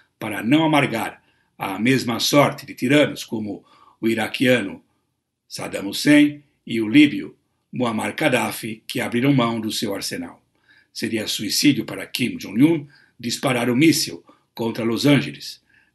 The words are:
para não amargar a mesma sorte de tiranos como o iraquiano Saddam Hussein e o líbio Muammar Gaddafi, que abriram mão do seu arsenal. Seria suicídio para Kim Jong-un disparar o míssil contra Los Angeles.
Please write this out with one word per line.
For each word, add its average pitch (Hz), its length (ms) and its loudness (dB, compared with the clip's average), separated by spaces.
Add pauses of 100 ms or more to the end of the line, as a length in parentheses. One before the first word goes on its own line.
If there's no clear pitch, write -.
(180)
para 104 240 -6
não 151 220 2
amargar 113 580 0 (360)
a 98 200 -6
mesma 117 400 0
sorte 135 480 2
de - 80 -16
tiranos 127 480 0
como 104 420 -8 (360)
o 110 80 -2
iraquiano 110 720 0 (640)
Saddam 92 420 -8
Hussein 147 540 4 (240)
e 113 140 -4
o 107 80 -2
líbio 107 480 4 (360)
Muammar 110 440 -4
Gaddafi, 113 720 -2
que 123 120 -6
abriram 120 320 0
mão 117 280 0
do 107 100 -6
seu 104 240 -6
arsenal. 87 480 -10 (500)
Seria 107 360 -6
suicídio 110 560 0
para 95 220 -10
Kim 113 320 -6
Jong-un 139 500 2 (320)
disparar 120 500 -2
o 120 60 0
míssil 147 480 2 (280)
contra 113 320 -4
Los 113 220 0
Angeles. - 560 0 (320)